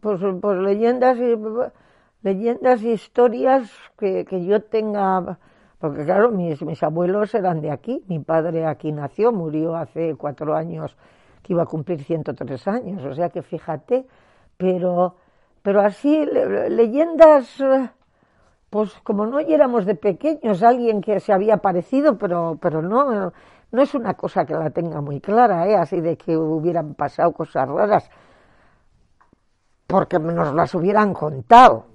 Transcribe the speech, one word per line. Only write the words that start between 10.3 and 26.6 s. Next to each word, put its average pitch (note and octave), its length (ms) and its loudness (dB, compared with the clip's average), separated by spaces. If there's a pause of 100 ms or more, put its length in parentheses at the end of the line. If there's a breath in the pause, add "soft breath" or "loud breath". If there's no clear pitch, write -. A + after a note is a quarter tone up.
años, D#3+ 420 -8 (460 soft breath)
que F#3 100 -6
iba E3+ 100 0
a - 40 -4
cumplir D#3 360 -8
ciento D3 300 -6
tres C3 340 -10
años, G3 380 -8
o C#3 80 -10
sea E3 160 -4
que E3+ 140 -10
fíjate, F3 640 -6 (500 soft breath)
pero, F3+ 580 0 (460)
pero G3+ 200 2
así, C#4+ 440 0
le-, C4 460 -2
leyendas, D4 880 4
eh, C4+ 320 0 (800)
pues G#3 220 -2 (100)
como G#3+ 240 -2
no C4+ 120 -2
éramos C#4+ 460 2
de G#3 100 -2
pequeños, G#3+ 680 -2
alguien A#3 380 2
que G3+ 180 -2
se - 120 -4
había G#3 240 2
aparecido, G3+ 640 0
pero, E3+ 440 -4
pero D#3+ 200 -2
no, G#3 500 -2 (400 soft breath)
no A#3 100 0
es C#4+ 120 0
una A3+ 220 -4
cosa F3 300 -4
que D#3 80 -8
la D#3 180 -4
tenga E3 300 -6
muy C#3+ 180 -8
clara, G3+ 480 2
¿eh? G#3+ 80 4
Así F3 260 0
de D#3+ 160 -2
que E3 200 -4
hubieran D#3+ 560 -2